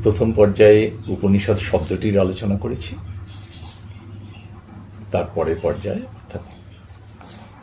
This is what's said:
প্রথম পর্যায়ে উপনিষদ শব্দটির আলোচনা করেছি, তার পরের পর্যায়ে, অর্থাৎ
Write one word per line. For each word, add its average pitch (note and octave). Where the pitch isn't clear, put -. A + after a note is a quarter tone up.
প্রথম A2+
পর্যায়ে G#2+
উপনিষদ G2+
শব্দটির F#2+
আলোচনা G2
করেছি, -
তার F#2
পরের D#2+
পর্যায়ে, G2+
অর্থাৎ -